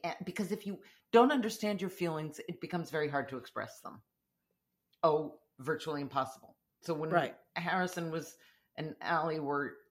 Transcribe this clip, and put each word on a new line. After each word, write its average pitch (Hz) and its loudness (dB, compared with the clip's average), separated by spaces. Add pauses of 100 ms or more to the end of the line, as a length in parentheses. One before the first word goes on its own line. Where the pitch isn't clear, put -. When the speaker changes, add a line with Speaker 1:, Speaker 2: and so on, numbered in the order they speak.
Speaker 1:
a-, 170 -4
because 180 -4
if 208 -6
you 202 -6 (320)
don't 247 10
understand 214 0
your 190 -2
feelings, 156 -4
it - -10
becomes 165 -4
very 151 0
hard 139 -2
to 131 -6
express - -8
them. - -14 (1040)
Oh, 156 4 (200)
virtually 143 -2
impossible. 131 -4 (260)
So 170 -4
when 156 -2
Speaker 2:
Right. 160 2 (200)
Speaker 1:
Harrison 175 0
was 156 -6 (420)
and 151 -6
Allie 160 0
were 143 -2 (180)